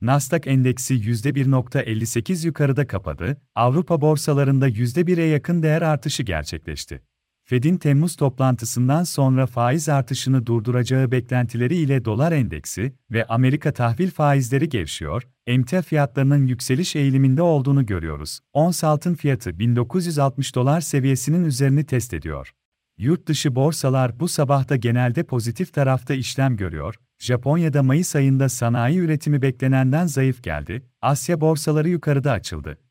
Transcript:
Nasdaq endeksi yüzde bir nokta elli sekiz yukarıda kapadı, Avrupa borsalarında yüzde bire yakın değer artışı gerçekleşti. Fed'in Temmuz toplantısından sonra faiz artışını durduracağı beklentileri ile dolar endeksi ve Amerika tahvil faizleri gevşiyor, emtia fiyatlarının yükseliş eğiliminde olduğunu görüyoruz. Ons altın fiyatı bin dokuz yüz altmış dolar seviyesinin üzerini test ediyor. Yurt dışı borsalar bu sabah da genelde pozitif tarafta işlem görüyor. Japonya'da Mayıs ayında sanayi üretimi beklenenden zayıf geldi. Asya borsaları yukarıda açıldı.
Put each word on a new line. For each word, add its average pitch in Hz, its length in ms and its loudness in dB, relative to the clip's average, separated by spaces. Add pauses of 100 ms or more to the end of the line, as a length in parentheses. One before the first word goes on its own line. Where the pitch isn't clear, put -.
Nasdaq 139 460 0
endeksi 131 480 0
yüzde 117 400 -2
bir 135 160 0
nokta 131 300 0
elli 113 260 -4
sekiz 160 380 -4
yukarıda 143 420 0
kapadı, 92 500 -6 (180)
Avrupa 139 460 2
borsalarında 143 680 2
yüzde 123 380 0
bire 170 180 2
yakın 160 380 0
değer 156 200 2
artışı 151 400 -2
gerçekleşti. 78 800 -6 (420)
Fed'in 135 320 2
Temmuz 151 400 2
toplantısından 131 880 0
sonra 131 420 2
faiz 127 420 0
artışını 131 580 0
durduracağı 123 680 0
beklentileri 123 640 -2
ile 135 280 0
dolar 127 280 0
endeksi 117 600 -4 (180)
ve 110 160 -2
Amerika 131 460 0
tahvil 127 380 -2
faizleri 139 580 0
gevşiyor, 85 540 -4 (240)
emtia 127 360 0
fiyatlarının 139 640 2
yükseliş 131 500 -2
eğiliminde 135 460 2
olduğunu 139 440 2
görüyoruz. 80 540 -6 (120)
Ons 160 320 0
altın 156 300 0
fiyatı 120 440 -2
bin 117 180 2
dokuz 165 300 -2
yüz 156 120 -4
altmış 139 360 -2
dolar 139 260 2
seviyesinin 143 640 0
üzerini 139 400 2
test 123 300 -4
ediyor. 73 380 -8 (460)
Yurt 143 280 -2
dışı 147 280 -2
borsalar 131 680 0
bu 175 80 -2
sabah 139 400 0
da 143 80 0
genelde 120 460 0
pozitif 120 500 -4
tarafta 131 420 0
işlem 131 420 -2
görüyor. 80 380 -6 (240)
Japonya'da 139 640 0
Mayıs 147 340 2
ayında 135 320 4
sanayi 120 500 0
üretimi 151 440 0
beklenenden 135 640 2
zayıf 131 360 0
geldi. 82 440 -6 (160)
Asya 147 380 0
borsaları 156 480 0
yukarıda 143 440 0
açıldı. 78 460 -6 (120)